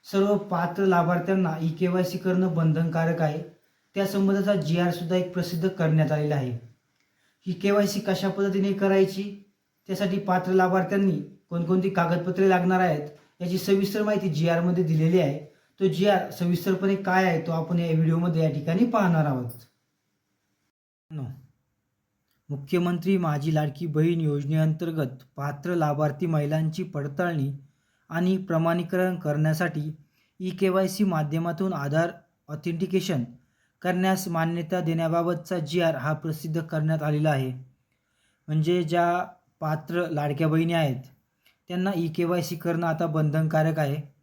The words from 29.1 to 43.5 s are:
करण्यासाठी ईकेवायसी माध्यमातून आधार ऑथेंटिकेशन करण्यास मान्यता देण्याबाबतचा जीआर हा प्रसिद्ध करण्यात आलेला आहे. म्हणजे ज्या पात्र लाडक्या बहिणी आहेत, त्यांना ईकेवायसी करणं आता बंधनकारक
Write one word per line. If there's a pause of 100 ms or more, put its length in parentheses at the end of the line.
करण्यासाठी (440)
ईकेवायसी
माध्यमातून
आधार (360)
ऑथेंटिकेशन (580)
करण्यास
मान्यता
देण्याबाबतचा
जीआर
हा
प्रसिद्ध
करण्यात
आलेला
आहे. (960)
म्हणजे
ज्या (360)
पात्र
लाडक्या
बहिणी
आहेत, (640)
त्यांना
ईकेवायसी
करणं
आता
बंधनकारक